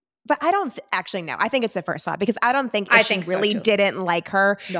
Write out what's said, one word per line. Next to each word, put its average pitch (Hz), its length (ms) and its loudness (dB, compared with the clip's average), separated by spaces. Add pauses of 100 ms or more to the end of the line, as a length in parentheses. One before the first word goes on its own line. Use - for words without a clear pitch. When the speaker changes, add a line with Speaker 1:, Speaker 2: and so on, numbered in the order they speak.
(240)
Speaker 1:
but 294 160 -2
I 320 100 2
don't 381 200 0
th-, - 100 -12 (120)
actually, 185 300 -4
no. 147 160 -6
I 220 100 0
think 254 160 0
it's 220 100 -2
the 180 80 -4
first 156 220 -6
thought 160 160 -4
because 208 220 0
I 240 100 4
don't 269 180 0
think 202 180 -2
if 247 60 4
Speaker 2:
I 226 80 8
Speaker 1:
she 220 120 -2
Speaker 2:
think 185 100 -2
so, 170 80 -4
Speaker 1:
really 208 220 0
Speaker 2:
too. - 60 -4
Speaker 1:
didn't 202 400 2
like 175 280 -2
her, 196 300 2 (220)